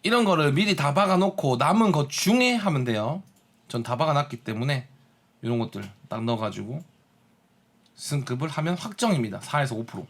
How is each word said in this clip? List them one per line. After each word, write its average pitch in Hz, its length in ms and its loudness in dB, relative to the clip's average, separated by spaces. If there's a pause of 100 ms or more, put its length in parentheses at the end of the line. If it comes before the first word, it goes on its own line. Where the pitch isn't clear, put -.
이런 233 200 4
거를 156 300 4
미리 196 220 4
다 139 180 0
박아놓고 185 640 2
남은 190 340 4
것 147 180 2
중에 247 460 2
하면 175 300 0
돼요. 123 380 -2 (460)
전 120 120 -4
다 120 160 -4
박아놨기 143 460 0
때문에 127 440 -4 (540)
이런 120 160 -2
것들 101 320 -6 (180)
딱 113 180 -6
넣어가지고 110 580 -6 (1120)
승급을 135 520 -6
하면 156 300 -4
확정입니다. 165 640 -2
사에서 139 340 -2
오 113 100 -6
프로. 170 260 -12